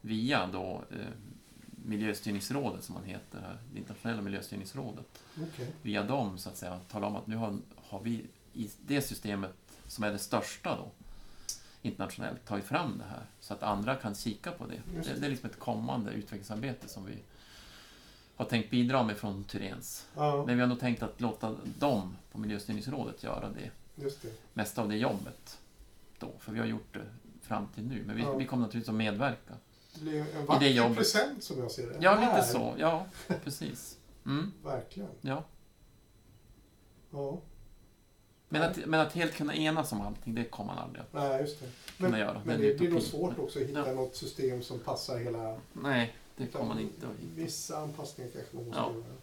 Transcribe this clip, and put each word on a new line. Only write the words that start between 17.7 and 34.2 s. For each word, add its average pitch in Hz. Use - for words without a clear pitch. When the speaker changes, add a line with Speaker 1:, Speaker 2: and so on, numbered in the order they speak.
Speaker 1:
har 120
tänkt 110
bidra 123
med 104
från 101
Tyréns. 98
Speaker 2:
Ja. 147
Speaker 1:
Men 123
vi 123
har 123
nog 123
tänkt 120
att -
låta 110
dem 101
på 104
miljöstyrningsrådet 107
göra 110
det. -
Speaker 2:
Just 139
det. 110
Speaker 1:
Mesta 110
av 104
det 107
jobbet -
då, -
för -
vi 110
har 113
gjort 110
det 104
fram 202
till 107
nu. 123
Men 107
vi, 117
Speaker 2:
Ja. 135
Speaker 1:
vi 135
kommer 123
naturligtvis 113
att 110
medverka 110
Speaker 2:
Det 160
blir 151
en 151
Speaker 1:
i -
det 151
Speaker 2:
vacker 135
Speaker 1:
jobbet. 120
Speaker 2:
present, 240
som 143
jag 117
ser 120
det. -
Speaker 1:
Ja, 190
lite 226
Speaker 2:
Här. -
Speaker 1:
så. 120
Ja, 160
precis. -